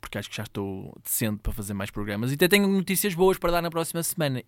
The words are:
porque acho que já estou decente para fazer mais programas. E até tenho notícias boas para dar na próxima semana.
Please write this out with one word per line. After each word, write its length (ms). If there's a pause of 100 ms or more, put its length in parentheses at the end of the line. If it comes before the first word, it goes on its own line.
porque 160
acho 140
que 60
já 80
estou 580
decente 380
para 120
fazer 220
mais 160
programas. 400
E 60
até 100
tenho 220
notícias 460
boas 220
para 140
dar 120
na 80
próxima 320
semana. 460